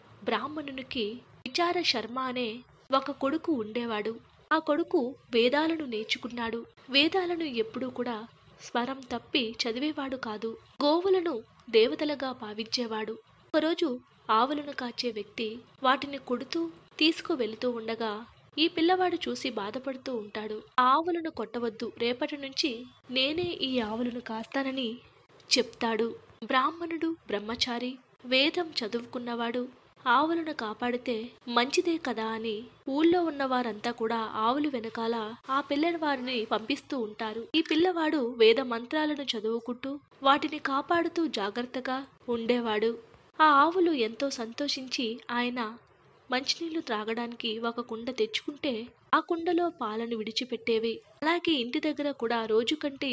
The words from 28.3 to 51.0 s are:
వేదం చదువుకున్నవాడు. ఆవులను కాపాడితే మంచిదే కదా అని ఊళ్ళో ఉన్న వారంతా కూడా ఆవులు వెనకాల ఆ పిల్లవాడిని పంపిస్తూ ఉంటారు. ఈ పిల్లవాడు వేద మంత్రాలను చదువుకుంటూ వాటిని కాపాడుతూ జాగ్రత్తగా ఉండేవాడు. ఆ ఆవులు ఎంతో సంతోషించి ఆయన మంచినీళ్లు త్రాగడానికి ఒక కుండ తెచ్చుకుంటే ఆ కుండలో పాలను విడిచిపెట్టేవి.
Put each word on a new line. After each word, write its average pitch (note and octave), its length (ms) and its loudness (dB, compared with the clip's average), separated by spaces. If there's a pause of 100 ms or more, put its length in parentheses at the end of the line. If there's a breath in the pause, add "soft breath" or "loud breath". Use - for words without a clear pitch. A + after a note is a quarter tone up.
వేదం D#4+ 360 2 (100)
చదువుకున్నవాడు. A#3+ 840 -4 (480)
ఆవులను D#4 480 2
కాపాడితే A#3+ 540 -2 (420)
మంచిదే C#4 380 4 (120)
కదా A3 200 -2 (100)
అని A3+ 180 -4 (400)
ఊళ్ళో E4+ 240 6 (120)
ఉన్న C#4+ 200 -2
వారంతా A#3+ 480 0
కూడా A3+ 220 0 (240)
ఆవులు C#4+ 300 2
వెనకాల A3+ 420 -2 (400)
ఆ - 20 2 (120)
పిల్లవాడిని C#4+ 640 0 (160)
పంపిస్తూ C4 540 -2
ఉంటారు. G#3+ 360 -6 (160)
ఈ - 20 6 (100)
పిల్లవాడు D#4+ 500 4 (220)
వేద A3+ 200 10 (100)
మంత్రాలను C#4+ 600 -2
చదువుకుంటూ A#3 600 -4 (360)
వాటిని D4 320 2 (100)
కాపాడుతూ E4+ 540 0 (140)
జాగ్రత్తగా B3 600 -4 (380)
ఉండేవాడు. A3+ 540 2 (560)
ఆ - 20 10 (160)
ఆవులు E4+ 300 6 (140)
ఎంతో A#3 200 -2 (120)
సంతోషించి B3+ 640 -4 (340)
ఆయన B3 200 -2 (720)
మంచినీళ్లు D#4 560 -2
త్రాగడానికి A#3 600 -2 (200)
ఒక A#3 120 -4 (100)
కుండ A3+ 180 -8 (100)
తెచ్చుకుంటే C4+ 540 -2 (440)
ఆ - 20 6 (100)
కుండలో E4+ 360 0 (160)
పాలను A#3 380 -4
విడిచిపెట్టేవి. A3+ 720 -2 (300)